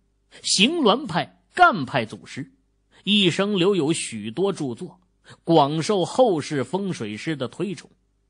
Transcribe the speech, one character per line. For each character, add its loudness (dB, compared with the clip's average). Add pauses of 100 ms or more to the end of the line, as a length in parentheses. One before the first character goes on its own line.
(400)
行 2
鸾 2
派、 -6 (100)
赣 4
派 -2
祖 -16
师， -14 (540)
一 2
生 -2
留 2
有 0
许 -8
多 -2
著 -6
作， -16 (460)
广 4
受 0
后 2
世 -4
风 -6
水 -8
师 -6
的 -6
推 -8
崇。 -18 (400)